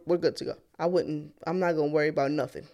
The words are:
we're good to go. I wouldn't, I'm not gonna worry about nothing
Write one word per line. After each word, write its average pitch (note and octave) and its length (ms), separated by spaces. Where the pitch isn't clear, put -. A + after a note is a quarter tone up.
we're E3+ 120
good E3 200
to - 80
go. A#2+ 80
I E3+ 80
wouldn't, D3+ 460
I'm F3 140
not F3 140
gonna D3+ 180
worry D3+ 160
about C#3+ 240
nothing C#3+ 420